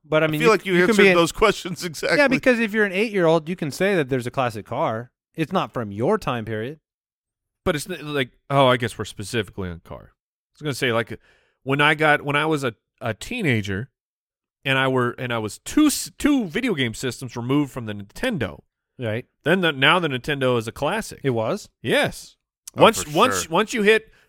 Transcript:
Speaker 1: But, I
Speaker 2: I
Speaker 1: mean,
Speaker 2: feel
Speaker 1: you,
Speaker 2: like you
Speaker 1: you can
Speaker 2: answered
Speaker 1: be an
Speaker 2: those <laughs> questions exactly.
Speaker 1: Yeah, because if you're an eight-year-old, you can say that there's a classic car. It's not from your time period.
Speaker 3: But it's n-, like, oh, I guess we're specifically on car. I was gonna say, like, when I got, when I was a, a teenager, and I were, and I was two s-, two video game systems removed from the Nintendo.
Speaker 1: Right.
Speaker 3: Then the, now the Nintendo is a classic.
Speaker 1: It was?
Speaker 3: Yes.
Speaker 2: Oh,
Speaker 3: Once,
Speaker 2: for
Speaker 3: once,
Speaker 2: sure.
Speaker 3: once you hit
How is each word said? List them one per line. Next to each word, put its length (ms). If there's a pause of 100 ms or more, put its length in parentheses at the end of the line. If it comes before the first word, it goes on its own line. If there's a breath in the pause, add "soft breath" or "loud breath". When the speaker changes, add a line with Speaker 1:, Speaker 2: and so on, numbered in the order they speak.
Speaker 1:
But, 180
I 40
Speaker 2:
I 40
Speaker 1:
mean, 100
Speaker 2:
feel 60
Speaker 1:
you, 60
Speaker 2:
like 140
you 80
Speaker 1:
you 80
can 80
Speaker 2:
answered 120
Speaker 1:
be 60
an 80
Speaker 2:
those 160
<laughs> 120
questions 400
exactly. 340
Speaker 1:
Yeah, 100
because 320
if 120
you're 140
an 60
eight-year-old, 560
you 80
can 140
say 260
that 120
there's 180
a 40
classic 360
car. 440 (240)
It's 180
not 200
from 200
your 240
time 280
period. 340 (840)
Speaker 3:
But 120
it's 140
n-, 240
like, 160 (180)
oh, 200
I 100
guess 180
we're 80
specifically 640
on 120
car. 320
I 420
was 80
gonna 120
say, 180
like, 260 (440)
when 180
I 140
got, 280
when 140
I 100
was 180
a, 100 (260)
a 140
teenager, 760 (760)
and 140
I 100
were, 300
and 140
I 60
was 200
two 280
s-, 320
two 280
video 280
game 200
systems 420
removed 360
from 140
the 80
Nintendo. 680 (380)
Speaker 1:
Right. 280 (180)
Speaker 3:
Then 180
the, 100
now 260
the 100
Nintendo 500
is 100
a 40
classic. 500
Speaker 1:
It 80
was? 400 (120)
Speaker 3:
Yes. 540 (400)
Speaker 2:
Oh, 60
Speaker 3:
Once, 200
Speaker 2:
for 140
Speaker 3:
once, 260
Speaker 2:
sure. 80
Speaker 3:
once 220
you 100
hit 280 (180)